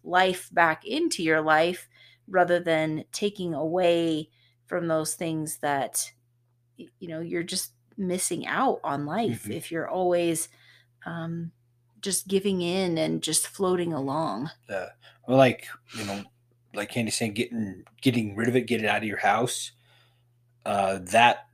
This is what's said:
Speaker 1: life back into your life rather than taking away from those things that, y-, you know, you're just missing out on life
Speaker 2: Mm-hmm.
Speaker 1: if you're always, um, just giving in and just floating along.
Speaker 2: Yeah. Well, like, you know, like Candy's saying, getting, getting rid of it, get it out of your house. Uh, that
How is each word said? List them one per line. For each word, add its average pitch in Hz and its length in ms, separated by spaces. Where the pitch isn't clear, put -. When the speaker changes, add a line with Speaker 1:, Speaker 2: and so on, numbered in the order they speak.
Speaker 1:
life 185 480
back 165 340
into 285 360
your 160 200
life 160 460
rather 175 320
than 156 520
taking 190 420
away 165 760
from 170 220
those 156 260
things 160 440
that, 139 520
y-, - 80
you 180 100
know, 160 120
you're 170 220
just 185 300
missing 180 500
out 220 380
on 147 200
life 160 380
Speaker 2:
Mm-hmm. - 100
Speaker 1:
if - 200
you're 165 160
always, 175 600
um, 165 460
just 190 280
giving 190 340
in 175 340
and 160 260
just - 260
floating 175 440
along. 139 560
Speaker 2:
Yeah. 92 160
Well, 127 100
like, 131 300
you 107 60
know, 98 180
like 104 200
Candy's 113 240
saying, 107 180
getting, 107 480
getting 113 360
rid 113 120
of 120 60
it, 120 140
get 113 160
it - 20
out 104 120
of 110 60
your 101 140
house. 107 540
Uh, 98 380
that 113 520